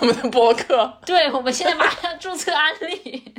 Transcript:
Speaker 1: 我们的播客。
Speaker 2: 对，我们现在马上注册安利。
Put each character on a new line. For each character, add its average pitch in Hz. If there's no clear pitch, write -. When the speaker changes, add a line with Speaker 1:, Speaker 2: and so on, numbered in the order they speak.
Speaker 1:
我 -
们 233
的 -
播 233
客。 254
Speaker 2:
对， 339
我 269
们 254
现 359
在 349
马 311
上 339
注 370
册 339
安 311
利。 320